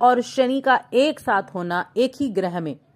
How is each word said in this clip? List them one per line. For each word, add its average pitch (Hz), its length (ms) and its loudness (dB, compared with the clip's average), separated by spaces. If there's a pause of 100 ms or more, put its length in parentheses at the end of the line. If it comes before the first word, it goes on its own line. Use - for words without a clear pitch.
और 247 180 4
शनि 262 400 -2
का 254 320 2
एक 285 280 2
साथ 202 220 0 (120)
होना 175 420 -6
एक 254 240 2
ही 285 80 -2
ग्रह 180 320 -4
में, 156 160 -6 (180)